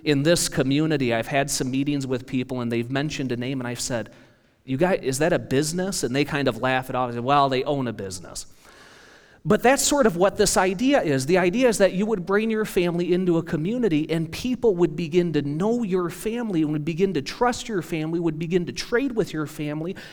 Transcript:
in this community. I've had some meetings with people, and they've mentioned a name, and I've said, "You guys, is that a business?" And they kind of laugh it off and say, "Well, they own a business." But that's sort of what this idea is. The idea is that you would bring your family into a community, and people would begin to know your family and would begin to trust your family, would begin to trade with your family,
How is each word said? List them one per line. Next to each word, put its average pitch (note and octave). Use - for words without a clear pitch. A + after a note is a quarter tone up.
in C#3+
this E3
community. C#3
I've A2+
had C#3+
some C3
meetings C#3
with B2+
people, B2+
and A#2
they've A#2
mentioned C#3
a A#2+
name, B2+
and A#2+
I've A#2+
said, A2+
"You C3
guys, F3+
is C3
that E3
a C#3
business?" D#3
And B2
they C#3+
kind C#3+
of A2+
laugh C3
it B2+
off B2
and A#2+
say, A#2+
"Well, C#3
they C3
own C#3
a A2
business." F#2
But G3+
that's C4+
sort C#4+
of F3
what G3
this G3+
idea G3
is. C3+
The F3
idea F#3+
is G#3
that F#3+
you F#3+
would G#3
bring G#3
your A3
family F3
into F3
a D#3+
community, E3+
and E3
people A#3+
would F3
begin E3+
to D3
know F3+
your F3+
family A3
and D3+
would D3+
begin E3+
to C#3
trust -
your G3+
family, D#3+
would D#3+
begin E3+
to -
trade B3+
with A3
your D#3
family, D#3